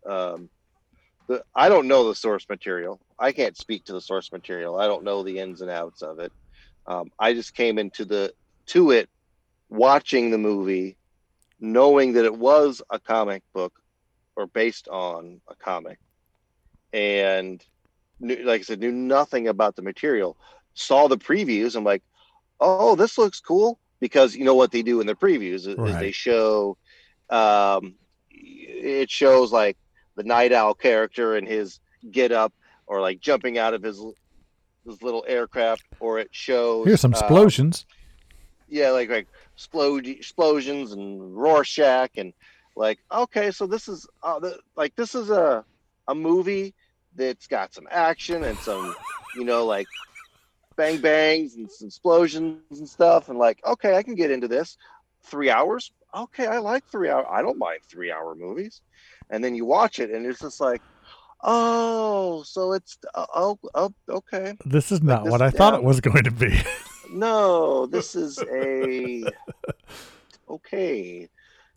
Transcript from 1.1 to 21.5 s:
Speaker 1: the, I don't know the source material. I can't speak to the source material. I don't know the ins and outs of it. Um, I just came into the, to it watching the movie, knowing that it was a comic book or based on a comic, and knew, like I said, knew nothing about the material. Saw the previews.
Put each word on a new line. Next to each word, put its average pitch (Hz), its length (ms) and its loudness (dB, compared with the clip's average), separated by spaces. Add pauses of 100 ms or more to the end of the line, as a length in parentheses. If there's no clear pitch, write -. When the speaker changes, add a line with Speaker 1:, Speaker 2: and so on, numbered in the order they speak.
Speaker 1:
the, 123 160 -4 (120)
I 143 140 6
don't 165 180 4
know 131 200 4
the 107 80 -2
source 107 340 -4
material. 95 500 -8 (180)
I 131 140 0
can't 123 240 -2
speak - 300 -10
to 101 80 -14
the 90 80 -10
source 95 300 -8
material. 87 480 -8
I 104 80 0
don't 95 160 -4
know 101 200 -4
the 95 160 -8
ins 92 220 -12
and 90 100 -10
outs 85 300 -10
of 80 180 -14
it. 87 140 -12 (540)
Um, 90 320 -8
I 113 140 2
just 117 220 -10
came 113 220 -2
into 104 260 -6
the, 98 300 -4 (340)
to 170 240 6
it 117 160 4 (640)
watching 123 600 2
the 113 60 2
movie, 95 600 -2 (640)
knowing 131 520 4
that 117 120 4
it 110 100 0
was 135 540 4
a 110 100 -6
comic 104 440 -4 (100)
book 92 200 -6 (640)
or 98 120 -8
based 113 420 -4
on 87 580 -10
a - 80 -20
comic, 90 440 -10 (920)
and 95 720 -2 (560)
knew, 120 240 -6
like 117 180 0
I - 20 -16
said, 107 160 -10
knew 120 120 -4
nothing 127 560 -2
about 107 280 0
the - 60 -14
material. 101 540 -4 (380)
Saw 143 340 4
the 131 100 2
previews. 120 580 -2